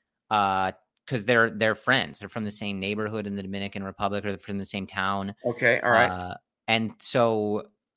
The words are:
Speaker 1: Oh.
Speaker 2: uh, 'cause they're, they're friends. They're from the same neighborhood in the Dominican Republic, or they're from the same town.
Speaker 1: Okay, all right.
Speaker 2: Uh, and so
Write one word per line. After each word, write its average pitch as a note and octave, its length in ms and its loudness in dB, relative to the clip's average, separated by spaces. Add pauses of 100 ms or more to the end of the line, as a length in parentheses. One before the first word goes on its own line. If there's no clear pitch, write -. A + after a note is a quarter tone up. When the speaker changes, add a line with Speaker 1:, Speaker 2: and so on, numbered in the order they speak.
(300)
Speaker 1:
Oh. A2 60 2
Speaker 2:
uh, F#2+ 360 2 (360)
'cause A#2+ 160 -4
they're, A2+ 260 4
they're A2 240 2
friends. A#2 460 0
They're G2+ 80 -10
from A2 160 -8
the G#2 80 -6
same G2+ 300 -6
neighborhood G#2 460 -4
in G2+ 80 -4
the G2+ 80 -4
Dominican G2 380 -6
Republic, G2 440 -4
or G#2 60 -2
they're G2 60 -6
from G2+ 200 -8
the G2 80 -6
same F#2+ 200 -6
town. G2 480 -4 (120)
Speaker 1:
Okay, A#2+ 340 2
all - 120 2
right. A#2 200 6
Speaker 2:
Uh, F2+ 240 -6 (320)
and A2+ 320 0
so A2 680 2 (320)